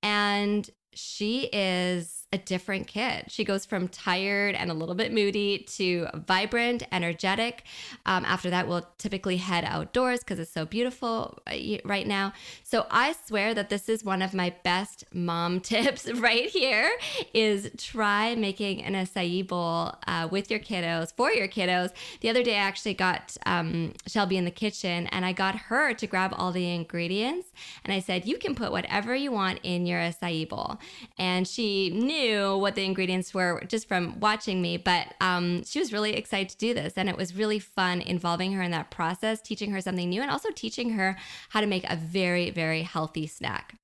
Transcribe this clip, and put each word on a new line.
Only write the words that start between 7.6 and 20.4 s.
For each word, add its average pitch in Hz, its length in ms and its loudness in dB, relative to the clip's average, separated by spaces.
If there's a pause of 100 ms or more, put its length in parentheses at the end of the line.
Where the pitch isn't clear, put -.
Um, 185 220 2
after 185 240 0
that, 180 180 2
we'll 175 180 -2 (120)
typically 190 400 -2
head 180 260 0
outdoors 247 580 0
'cause 185 160 -6
it's 165 120 -6
so 160 160 -4
beautiful, 233 800 -2
uh, - 60 -6
y-, 73 320 -4
right 202 220 -2
now. 196 280 0 (300)
So - 260 0
I 269 240 4 (120)
swear 214 280 2
that 202 160 -2
this 202 180 -2
is 220 160 0
one 190 160 2
of 190 140 0
my 180 280 0
best 185 420 0 (100)
mom 175 460 0
<laughs> - 120 -10
tips 240 380 2
right 240 400 4
here, 254 420 4 (400)
is 214 460 2
try 214 560 2
making 202 480 0
an - 100 -4
acai 185 540 0
bowl, 170 480 0 (120)
uh, 165 240 -2
with 196 200 -2